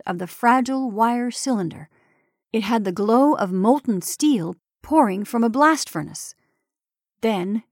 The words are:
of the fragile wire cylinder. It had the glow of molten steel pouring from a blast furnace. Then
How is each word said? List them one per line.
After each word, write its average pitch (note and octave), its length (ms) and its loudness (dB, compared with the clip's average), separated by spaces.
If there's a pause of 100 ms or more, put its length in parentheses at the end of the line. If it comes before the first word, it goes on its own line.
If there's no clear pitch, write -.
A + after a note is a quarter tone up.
of F3+ 120 -6
the F3+ 100 -8
fragile B3+ 640 0
wire A#3+ 400 0
cylinder. F#3+ 560 -4 (640)
It A3 120 -2
had A3 200 0
the F#3+ 80 -2
glow A#3 420 4
of F#3+ 180 -2
molten G3+ 500 2
steel G3 540 0 (280)
pouring G#3+ 400 2
from A#3 200 -2
a A#3 60 2
blast D4 400 2
furnace. - 460 -10 (840)
Then G#3 500 -2